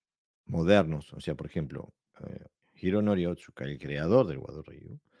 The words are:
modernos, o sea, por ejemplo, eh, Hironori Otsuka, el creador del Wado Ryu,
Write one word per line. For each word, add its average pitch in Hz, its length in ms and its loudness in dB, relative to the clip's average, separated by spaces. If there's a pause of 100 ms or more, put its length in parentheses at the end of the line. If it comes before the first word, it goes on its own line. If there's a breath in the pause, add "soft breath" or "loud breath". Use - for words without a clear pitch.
(500)
modernos, 82 600 2
o - 80 -14
sea, 78 140 -4
por 73 120 -10
ejemplo, - 480 -8 (300)
eh, - 220 -14 (280)
Hironori 98 520 2
Otsuka, - 380 -6
el 71 140 -8
creador 82 480 2
del 71 120 -6
Wado 76 240 -12
Ryu, - 380 -18 (200)